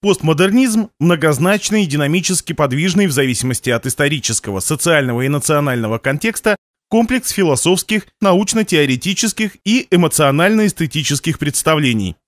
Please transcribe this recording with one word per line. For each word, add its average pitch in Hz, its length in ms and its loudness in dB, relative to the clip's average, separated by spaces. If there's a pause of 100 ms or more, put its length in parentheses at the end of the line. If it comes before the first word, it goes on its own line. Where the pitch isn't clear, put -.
Постмодернизм — 202 880 2 (100)
многозначный 170 840 2
и - 20 0
динамически 151 680 -2
подвижный 160 560 0
в 151 60 -2
зависимости 127 560 -2
от 117 160 -2
исторического, 127 760 -4
социального 131 640 0
и 131 80 -2
национального 139 680 -2
контекста 202 600 -2 (320)
комплекс 233 400 0
философских, 180 800 0 (120)
научно-теоретических 190 1400 0
и 226 280 0
эмоционально-эстетических 165 1500 0
представлений. 135 800 0 (100)